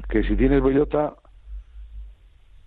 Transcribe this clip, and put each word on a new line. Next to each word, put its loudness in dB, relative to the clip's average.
que 2
si 0
tienes 4
bellota, 0